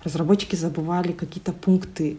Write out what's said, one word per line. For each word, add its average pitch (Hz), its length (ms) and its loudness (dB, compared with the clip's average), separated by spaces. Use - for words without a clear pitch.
Разработчики 165 520 2
забывали 170 560 -2
какие-то - 420 -6
пункты 185 640 0